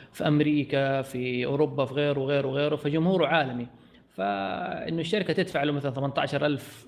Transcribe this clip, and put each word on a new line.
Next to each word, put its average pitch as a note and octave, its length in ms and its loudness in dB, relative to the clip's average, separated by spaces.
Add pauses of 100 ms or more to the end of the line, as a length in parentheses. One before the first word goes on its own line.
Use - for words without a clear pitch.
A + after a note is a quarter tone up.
(140)
في - 140 -2
أمريكا، C#3+ 720 2
في B2 440 -4
أوروبا، C#3 400 0
في B2+ 80 -6
غيره، C#3+ 260 0
وغيره، C#3 280 0
وغيره، C#3+ 280 0
فجمهوره D#3+ 520 2
عالمي. C3 400 0 (420)
فإنه G2 920 -4
الشركة F3 320 0
تدفع D#3+ 300 0
له D3 80 2
مثلًا C#3 200 -2
ثمانتاشر C#3 540 -2
ألف - 420 -4